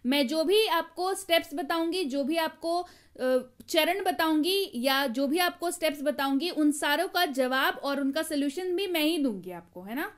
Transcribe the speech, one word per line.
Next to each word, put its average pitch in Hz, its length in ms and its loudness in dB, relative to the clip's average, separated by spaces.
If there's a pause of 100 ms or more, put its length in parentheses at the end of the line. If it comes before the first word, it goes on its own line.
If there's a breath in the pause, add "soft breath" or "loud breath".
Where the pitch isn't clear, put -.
मैं 277 200 2
जो 311 180 0
भी 415 220 4
आपको 339 480 -2
स्टेप्स 330 400 0
बताऊंगी, 330 500 -2
जो 277 200 -2
भी 302 120 0
आपको, 330 440 -2
अ, - 580 -2 (300)
चरण 339 360 2
बताऊंगी 349 680 2
या 269 320 2
जो 262 200 0
भी 285 120 0
आपको 349 320 0
स्टेप्स 311 320 -4
बताऊंगी, 277 480 0
उन 302 220 2
सारों 294 360 0
का 359 180 0
जवाब 269 520 0
और 277 220 -2
उनका 277 220 0
सॉल्यूशन 320 540 -2
भी 403 100 -2
मैं 349 140 0
ही 311 180 2
दूंगी 196 320 -2
आपको, 175 320 -16
है 208 120 -10
ना? 359 240 -6